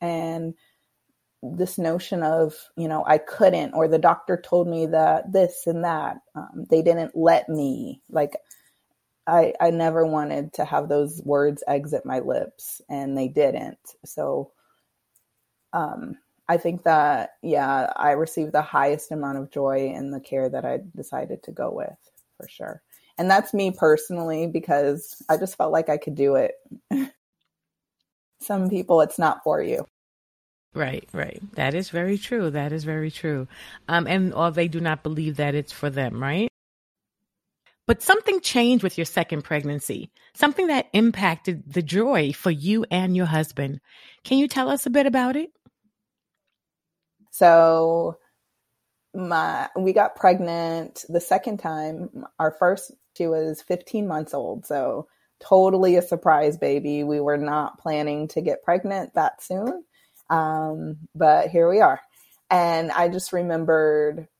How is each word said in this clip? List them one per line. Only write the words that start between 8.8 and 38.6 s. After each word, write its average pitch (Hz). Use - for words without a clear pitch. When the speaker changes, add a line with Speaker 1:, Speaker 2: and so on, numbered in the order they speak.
Speaker 1:
I, 170
I 170
never 165
wanted 151
to 151
have 147
those 147
words 143
exit 143
my 131
lips, -
and 139
they 131
didn't. 139
So, 143
um, -
I 170
think 175
that, 147
yeah, 139
I 147
received 156
the 147
highest 147
amount 143
of 139
joy 135
in 139
the 135
care 135
that 131
I 127
decided -
to -
go -
with, -
for -
sure. -
And 180
that's -
me 196
personally, 165
because 156
I 160
just 185
felt 156
like 160
I 147
could 151
do 139
it. 123
<laughs> 269
Some 190
people, 180
it's -
not 160
for 151
you. -
Speaker 2:
Right, 135
right. -
That 139
is 185
very 180
true. 202
That 147
is 156
very 156
true. 147
Um, 170
and, 185
or 165
they 170
do 165
not 160
believe 156
that 143
it's 147
for -
them, 127
right? 160
But 233
something 381
changed 240